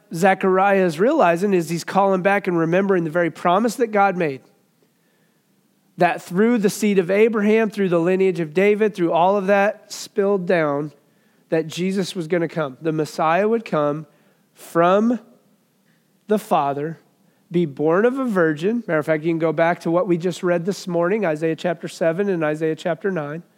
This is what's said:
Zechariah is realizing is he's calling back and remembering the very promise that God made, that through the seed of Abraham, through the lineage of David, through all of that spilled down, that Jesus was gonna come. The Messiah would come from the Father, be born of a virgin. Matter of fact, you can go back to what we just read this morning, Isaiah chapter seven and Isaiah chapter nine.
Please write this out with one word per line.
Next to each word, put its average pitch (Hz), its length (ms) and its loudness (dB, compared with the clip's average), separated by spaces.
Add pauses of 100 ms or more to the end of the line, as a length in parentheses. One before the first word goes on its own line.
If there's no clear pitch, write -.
(140)
Zechariah 190 720 2
is 160 140 -2
realizing 196 560 2
is 165 140 0
he's 165 140 -4
calling 190 380 0
back 196 240 0
and 180 100 -2
remembering 175 480 2
the 160 60 -4
very 165 220 0
promise 196 460 0
that 240 100 0
God 202 280 2
made, 151 260 -4 (1600)
that 165 240 2
through 220 380 2
the 196 100 2
seed 202 300 2
of 170 100 -2
Abraham, 214 640 2
through 202 180 -2
the 170 100 2
lineage 185 400 2
of 151 140 -6
David, 202 400 2
through 175 180 -2
all 180 260 2
of 185 100 -2
that 202 440 0
spilled 196 540 -2
down, 151 460 0 (580)
that 165 160 0
Jesus 180 500 -4
was 170 120 -6
gonna 170 200 0
come. 143 320 -6
The 160 120 -4
Messiah 160 560 0
would 226 180 -2
come 151 400 -2 (480)
from 202 640 2 (1080)
the 208 100 0
Father, 151 640 -2 (520)
be 175 140 2
born 156 400 0
of 254 140 0
a 262 60 -4
virgin. 185 600 0
Matter 165 140 0
of 143 80 -4
fact, 156 160 -2
you 165 80 0
can 165 80 -2
go 165 120 0
back 165 280 0
to 170 100 -4
what 175 180 0
we 170 120 0
just 175 240 -4
read 175 220 0
this 190 220 -6
morning, 180 380 0
Isaiah 160 300 -2
chapter 170 320 -6
seven 175 420 -2
and 170 160 -2
Isaiah 156 300 -2
chapter 170 340 -4
nine. 160 320 -6 (160)